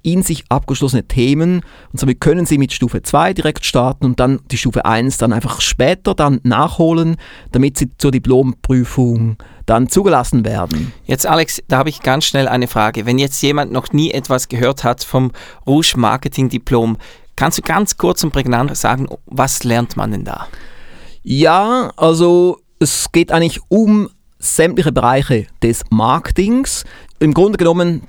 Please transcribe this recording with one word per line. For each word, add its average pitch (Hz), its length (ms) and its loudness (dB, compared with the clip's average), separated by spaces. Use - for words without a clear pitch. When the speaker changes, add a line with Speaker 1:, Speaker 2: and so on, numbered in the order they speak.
Speaker 1:
in 175 220 0
sich - 260 -6
abgeschlossene 131 580 -2
Themen 156 540 2
und - 80 -8
somit 127 200 0
können 165 260 2
Sie 156 120 0
mit 135 160 0
Stufe - 300 -2
zwei 165 300 0
direkt 156 300 -4
starten 131 420 0
und 127 140 0
dann 131 200 2
die 120 80 -4
Stufe - 280 -2
eins 113 320 0
dann 117 140 2
einfach - 300 -2
später 185 540 0
dann 143 280 2
nachholen, 165 720 2
damit 139 260 2
Sie 135 200 -2
zur 139 140 2
Diplomprüfung 123 1300 0
dann 117 200 4
zugelassen 135 560 2
werden. 101 480 -4
Speaker 2:
Jetzt, 135 220 -2
Alex, 160 400 0
da 135 100 0
habe 139 120 0
ich - 120 -8
ganz 135 240 0
schnell 135 220 0
eine 123 200 -2
Frage. 110 380 -2
Wenn 123 140 2
jetzt 135 220 -2
jemand 143 300 0
noch 123 220 -4
nie 156 180 2
etwas 131 380 -4
gehört 127 340 -2
hat 123 200 -2
vom 131 280 0
Rouge 147 280 2
Marketing 127 540 0
Diplom, 113 480 0
kannst 143 240 -2
du - 20 -6
ganz 190 360 -2
kurz - 260 0
und 156 80 -2
prägnant 131 440 0
sagen, 127 320 -2
was 123 360 -2
lernt 117 320 -2
man 104 140 -4
denn 98 140 -6
da? - 240 -10
Speaker 1:
Ja, 180 760 2
also 175 600 4
es - 320 -2
geht 170 200 2
eigentlich 170 360 0
um 214 420 2
sämtliche 160 520 0
Bereiche 127 540 2
des 117 300 0
Marketings. 165 920 0
Im 151 140 4
Grunde 190 240 4
genommen 170 520 2